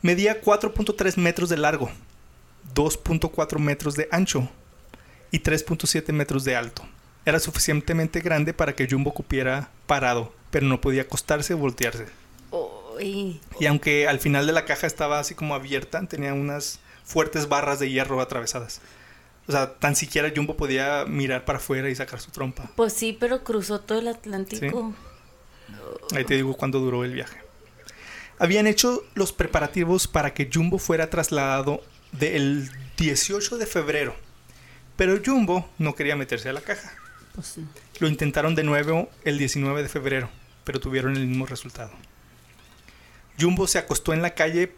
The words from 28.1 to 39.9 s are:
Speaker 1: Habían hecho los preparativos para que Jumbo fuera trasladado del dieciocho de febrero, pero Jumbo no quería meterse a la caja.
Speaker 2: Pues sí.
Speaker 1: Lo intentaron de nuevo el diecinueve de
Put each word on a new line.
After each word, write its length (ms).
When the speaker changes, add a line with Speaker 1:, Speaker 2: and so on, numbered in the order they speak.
Speaker 1:
Habían 280
hecho 360
los 180
preparativos 760
para 260
que 180
Jumbo 260
fuera 320
trasladado 720
del 580
dieciocho 640
de 80
febrero, 480
pero 280
Jumbo 440
no 160
quería 220
meterse 320
a 60
la 80
caja. 300
Speaker 2:
Pues 140
sí. 160
Speaker 1:
Lo 100
intentaron 460
de 100
nuevo 460
el 140
diecinueve 440
de 80